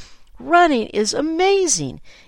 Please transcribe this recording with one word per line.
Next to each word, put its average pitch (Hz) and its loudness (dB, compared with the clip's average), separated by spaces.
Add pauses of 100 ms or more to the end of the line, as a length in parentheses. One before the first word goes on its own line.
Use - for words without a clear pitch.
(400)
Running 285 2
is 208 -2
amazing. 320 -2 (280)